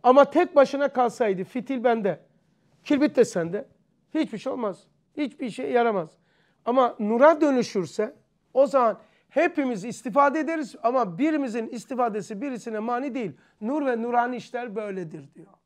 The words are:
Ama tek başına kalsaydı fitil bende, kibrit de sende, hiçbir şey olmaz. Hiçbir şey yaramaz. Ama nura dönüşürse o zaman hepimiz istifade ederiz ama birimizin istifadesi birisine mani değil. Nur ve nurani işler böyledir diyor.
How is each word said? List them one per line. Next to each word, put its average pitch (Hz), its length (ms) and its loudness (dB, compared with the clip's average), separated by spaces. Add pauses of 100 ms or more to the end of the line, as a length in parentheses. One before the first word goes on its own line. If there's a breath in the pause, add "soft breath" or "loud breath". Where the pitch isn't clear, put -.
Ama 262 280 8
tek 349 260 2
başına 277 320 2
kalsaydı 220 560 -2
fitil 247 400 -8
bende, 214 360 0 (640)
kibrit 294 320 0
de 247 80 6
sende, 180 420 -4 (480)
hiçbir 262 240 -2
şey 262 140 -6
olmaz. 208 320 -8 (320)
Hiçbir 269 340 -6
şey - 200 -8
yaramaz. 226 380 0 (560)
Ama 240 340 2
nura 247 420 4
dönüşürse 233 720 0 (400)
o 269 120 6
zaman 247 320 2 (300 soft breath)
hepimiz 269 560 0
istifade 269 560 0
ederiz 302 420 -4
ama 226 360 0
birimizin 262 500 -2
istifadesi 220 720 -6
birisine 233 380 -8
mani 240 360 -6
değil. 214 180 -6 (280 soft breath)
Nur 277 260 -4
ve 233 160 -2
nurani 240 340 -2
işler 233 400 -10
böyledir 180 580 -10
diyor. 175 180 -20 (140)